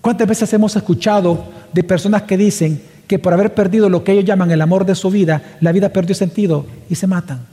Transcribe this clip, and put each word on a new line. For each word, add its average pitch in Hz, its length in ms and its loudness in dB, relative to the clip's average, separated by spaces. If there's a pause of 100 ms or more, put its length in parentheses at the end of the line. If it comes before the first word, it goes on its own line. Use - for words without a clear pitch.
¿Cuántas 233 260 0
veces 220 260 0
hemos 214 220 2
escuchado 185 760 0 (220)
de 180 100 0
personas 202 400 0
que 202 140 -2
dicen 165 440 0 (260)
que 196 100 0
por 180 160 0
haber 202 200 2
perdido 208 360 2
lo 175 140 0
que 196 80 0
ellos 196 140 4
llaman 185 260 2
el 160 100 2
amor 185 240 2
de 190 80 2
su 185 160 -2
vida, 170 520 0
la 165 100 2
vida 196 180 2
perdió 190 240 -2
sentido 170 520 -2 (240)
y 175 60 -2
se 190 120 -4
matan? 165 320 -4 (140)